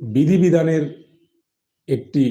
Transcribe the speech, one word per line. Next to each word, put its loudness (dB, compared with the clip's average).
বিধিবিধানের 2
একটি -2